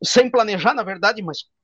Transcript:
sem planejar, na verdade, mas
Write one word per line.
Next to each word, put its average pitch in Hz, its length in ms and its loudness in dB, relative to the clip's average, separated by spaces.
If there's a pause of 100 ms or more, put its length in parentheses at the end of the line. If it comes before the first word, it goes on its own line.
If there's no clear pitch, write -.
sem - 300 2
planejar, 220 420 0
na 240 100 -4
verdade, 190 380 -2
mas 160 180 -8 (240)